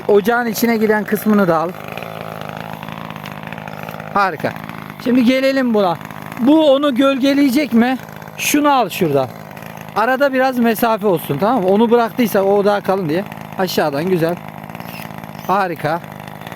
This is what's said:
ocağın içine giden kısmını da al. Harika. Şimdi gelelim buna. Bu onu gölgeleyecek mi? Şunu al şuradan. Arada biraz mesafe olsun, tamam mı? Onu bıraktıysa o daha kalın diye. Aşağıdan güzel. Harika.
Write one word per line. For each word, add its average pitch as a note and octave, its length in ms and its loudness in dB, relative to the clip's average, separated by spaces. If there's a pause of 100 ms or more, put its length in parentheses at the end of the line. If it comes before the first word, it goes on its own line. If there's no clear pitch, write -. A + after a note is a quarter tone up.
ocağın A3+ 380 4
içine A3+ 320 0
giden G#3+ 260 2
kısmını G#3 440 2
da E3 100 2
al. E3 120 -2 (2500)
Harika. F3 400 0 (500)
Şimdi B3+ 200 4
gelelim C4 500 2
buna. G3 240 2 (420)
Bu D4 340 6
onu C#4+ 220 2
gölgeleyecek C#4 760 4
mi? A#3+ 240 4 (400)
Şunu D4 340 2
al A#3+ 180 2
şuradan. C#3 380 0 (680)
Arada C4 380 2
biraz C4 260 2
mesafe A3+ 480 2
olsun, D3+ 320 0
tamam A3 220 2
mı? F#3 60 0
Onu G#3 240 4
bıraktıysa A3+ 500 2
o G3 240 4
daha G3+ 160 2
kalın F#3+ 280 0
diye. F3 140 0 (340)
Aşağıdan E3 480 0
güzel. F3 300 0 (1120)
Harika. F3 540 -2 (540)